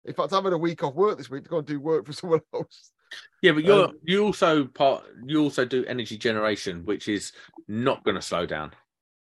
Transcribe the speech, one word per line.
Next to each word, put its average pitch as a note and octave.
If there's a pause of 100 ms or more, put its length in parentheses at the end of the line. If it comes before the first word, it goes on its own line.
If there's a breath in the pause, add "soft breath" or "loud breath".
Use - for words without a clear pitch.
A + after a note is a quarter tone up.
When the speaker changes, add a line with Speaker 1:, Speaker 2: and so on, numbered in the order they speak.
Speaker 1:
in -
fact, -
I've F#3+
had F#3+
a E3
week E3+
off C#3+
work F#3
this C3
week C3+
to -
go E3
and D3+
do D3
work D3+
for D3+
<laughs> -
someone E3 (140)
else. - (500 loud breath)
Speaker 2:
Yeah, F3
but D#3
you're, G3
Speaker 1:
Um, -
Speaker 2:
you F#3+
also E3
part, C3 (220)
you D3+
also C#3
do B2+
energy A#2
generation, G#2+
which G#2
is G#2 (360 loud breath)
not A#2+
gonna F#2+
slow F2
down. D2+ (520)